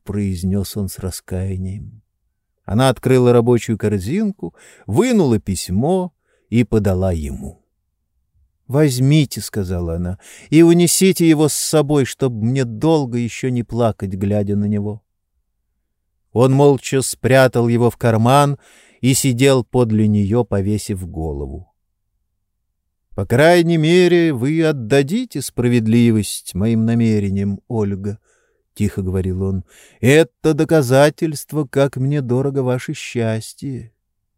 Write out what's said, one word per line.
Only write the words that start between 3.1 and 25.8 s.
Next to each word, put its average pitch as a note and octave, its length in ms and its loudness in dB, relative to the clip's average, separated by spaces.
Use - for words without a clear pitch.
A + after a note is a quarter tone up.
рабочую A#2 440 2
корзинку, G#2+ 760 -4
вынула D#3+ 540 2
письмо C#3 760 -4
и A#2+ 140 2
подала F#2+ 480 -2
ему. C#2 540 -10
«Возьмите», — C3+ 760 2
сказала F2 540 -4
она, — F2 240 -6
«и D#3 120 6
унесите F3 680 4
его D3+ 220 4
с - 40 -6
собой, D3+ 520 0
чтоб C3+ 260 -4
мне A#2+ 340 -2
долго A#2+ 520 -2
еще A#2+ 320 -4
не A#2+ 140 -2
плакать, A2 480 -2
глядя G2+ 440 -2
на G#2 100 0
него». G#2 360 -4
Он C3 200 4
молча C#3 480 2
спрятал A#2+ 640 2
его A#2 220 2
в - 80 -8
карман B2 600 2
и B2+ 120 2
сидел C3 500 2
подле A2 440 0
нее, G#2 360 0
повесив G2+ 640 -4
голову. D#2 640 -10
«По G2+ 100 -4
крайней E3 520 4
мере, E3+ 540 4
вы D3 320 -2
отдадите C#3+ 800 -2
справедливость A#2 1120 0